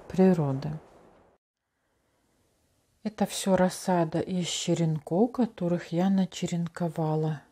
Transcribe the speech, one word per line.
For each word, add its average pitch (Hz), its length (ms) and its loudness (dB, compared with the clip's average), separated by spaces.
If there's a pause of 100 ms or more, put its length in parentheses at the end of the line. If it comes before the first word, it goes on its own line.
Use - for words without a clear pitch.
природы. 151 640 2 (2250)
Это 208 220 -2
всё - 280 0
рассада 175 640 2
из 180 300 -2
черенков, 170 800 0
которых 175 640 -4
я 185 180 2
начеренковала. 165 1400 -2